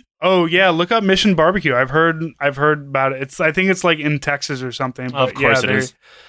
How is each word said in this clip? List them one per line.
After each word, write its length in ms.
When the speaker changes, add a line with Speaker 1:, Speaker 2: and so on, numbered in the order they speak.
Speaker 1:
<laughs> 100
Speaker 2:
Oh 280
yeah, 240
look 200
up 120
Mission 320
Barbecue. 400
I've 160
heard, 320
I've 160
heard 320
about 260
it. 80
It's, 180
I 120
think 180
it's, 140
like, 160
in 200
Texas 440
or 80
something. 420
Speaker 1:
Of 160
Speaker 2:
But 60
Speaker 1:
course 280
Speaker 2:
yeah, 60
Speaker 1:
it 40
Speaker 2:
they 40
Speaker 1:
is. 160